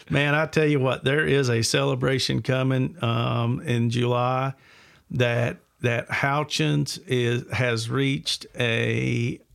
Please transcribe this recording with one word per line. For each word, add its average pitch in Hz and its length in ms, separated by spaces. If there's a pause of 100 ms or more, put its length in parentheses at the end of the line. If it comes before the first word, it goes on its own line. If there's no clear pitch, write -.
man, 143 240
I 156 140
tell 156 180
you 147 140
what, 127 240
there 147 220
is 139 240
a 117 120
celebration 135 800
coming, 131 640
um, 117 580
in 120 300
July 123 640 (580)
that, 120 460 (240)
that 120 280
Houchins 147 960
is, 120 460
has 117 400
reached 135 560 (100)
a, 117 840 (160)